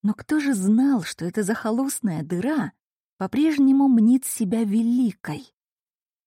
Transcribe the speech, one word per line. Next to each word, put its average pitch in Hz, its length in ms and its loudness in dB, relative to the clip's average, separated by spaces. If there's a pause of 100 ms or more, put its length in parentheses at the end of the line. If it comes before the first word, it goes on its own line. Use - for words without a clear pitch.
Но 208 120 -2
кто - 260 -4
же 277 140 0
знал, 220 480 2
что - 220 -10
эта 180 180 -4
захолустная 220 800 -4
дыра 180 500 -4 (460)
по-прежнему 277 680 2
мнит 240 360 4
себя 226 400 -2
великой? 226 920 -2 (720)